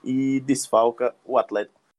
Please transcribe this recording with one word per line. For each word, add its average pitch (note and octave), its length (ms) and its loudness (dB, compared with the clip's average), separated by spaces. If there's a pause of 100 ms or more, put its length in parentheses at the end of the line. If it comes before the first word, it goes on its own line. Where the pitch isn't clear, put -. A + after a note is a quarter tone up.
e C3+ 380 0
desfalca A#2+ 720 0 (100)
o B2+ 140 0
Atlético, G#2 420 -4 (180)